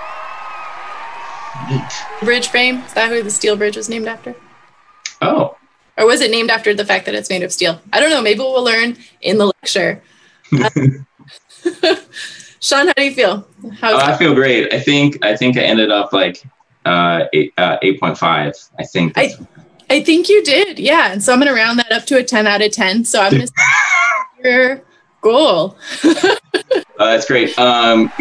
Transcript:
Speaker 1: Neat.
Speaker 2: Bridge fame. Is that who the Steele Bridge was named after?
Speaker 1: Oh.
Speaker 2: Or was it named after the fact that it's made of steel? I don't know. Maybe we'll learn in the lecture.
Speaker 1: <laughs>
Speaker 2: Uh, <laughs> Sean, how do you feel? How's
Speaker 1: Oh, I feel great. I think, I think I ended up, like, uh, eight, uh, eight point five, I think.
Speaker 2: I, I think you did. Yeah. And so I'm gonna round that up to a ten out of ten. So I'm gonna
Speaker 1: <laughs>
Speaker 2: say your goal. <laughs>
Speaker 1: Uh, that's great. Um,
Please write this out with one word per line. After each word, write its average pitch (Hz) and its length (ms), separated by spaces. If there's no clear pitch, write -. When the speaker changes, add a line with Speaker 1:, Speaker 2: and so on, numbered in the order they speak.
Speaker 1:
Neat. 131 120
Speaker 2:
Bridge 240 260
fame. 254 300
Is - 160
that 226 160
who 233 120
the 202 80
Steele 208 260
Bridge 208 200
was 214 120
named 226 200
after? 226 260
Speaker 1:
Oh. - 360
Speaker 2:
Or 220 80
was 240 160
it 226 80
named 233 200
after 220 240
the 202 100
fact 190 200
that 196 100
it's 214 160
made 185 120
of 180 100
steel? 170 280
I 220 80
don't 302 100
know. 285 120
Maybe 208 180
we'll 262 240
learn 233 320
in - 180
the 202 80
lecture. 185 600
Speaker 1:
<laughs> - 60
Speaker 2:
Uh, 349 300
<laughs> - 0
Sean, 285 280
how 302 80
do 277 80
you 277 100
feel? 202 320
How's 226 140
Speaker 1:
Oh, 127 100
I - 120
feel 160 180
great. 127 380
I 131 80
think, 143 440
I 107 120
think 123 200
I 123 40
ended 107 320
up, 104 200
like, 92 300
uh, 85 480
eight, 76 240
uh, 87 260
eight 95 180
point 85 180
five, 78 360
I - 40
think. 85 320
Speaker 2:
I, 269 140
I 285 140
think 330 260
you 415 140
did. 320 380
Yeah. 262 320
And 196 100
so 254 100
I'm 247 60
gonna 285 160
round 233 240
that 233 140
up 226 140
to 277 120
a 254 60
ten 214 240
out 202 140
of 208 100
ten. 214 320
So 226 160
I'm 196 100
gonna 247 160
Speaker 1:
<laughs> - 960
Speaker 2:
say 254 80
your 254 320
goal. 220 560
<laughs> 311 140
Speaker 1:
Uh, 107 80
that's 113 200
great. 123 320
Um, 117 520